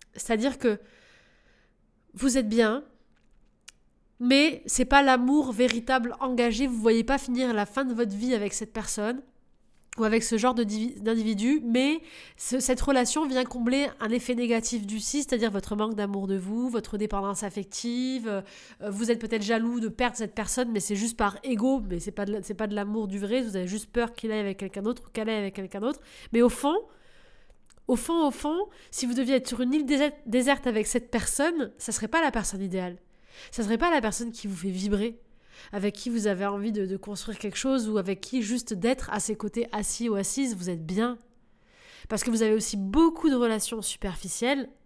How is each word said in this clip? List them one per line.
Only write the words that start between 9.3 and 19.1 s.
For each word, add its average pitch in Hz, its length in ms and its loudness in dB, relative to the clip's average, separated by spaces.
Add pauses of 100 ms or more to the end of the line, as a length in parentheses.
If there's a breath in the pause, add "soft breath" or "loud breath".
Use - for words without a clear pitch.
ou 220 80 2
avec 226 180 4
ce 226 140 0
genre 240 180 2
de 233 80 2
divi-, 214 380 -2
d'individu, 226 600 2
mais 262 380 2 (340 loud breath)
ce, - 240 -2
cette 254 220 0
relation 277 460 2
vient 254 160 2
combler 254 460 0 (100)
un 220 100 -2
effet 240 240 0
négatif 226 540 0
du 214 120 -4
six, 277 240 -2
c'est-à-dire 226 280 0
votre 202 240 -4
manque 214 180 0
d'amour 202 320 -2
de 190 100 0
vous, 208 320 -2
votre 226 300 -4
dépendance 202 460 -2
affective, 240 840 -4 (540 loud breath)
euh, 208 80 -6
vous 214 220 0